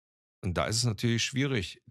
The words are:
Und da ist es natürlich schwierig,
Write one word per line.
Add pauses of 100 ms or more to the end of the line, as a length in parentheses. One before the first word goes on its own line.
(420)
Und
da
ist
es
natürlich
schwierig,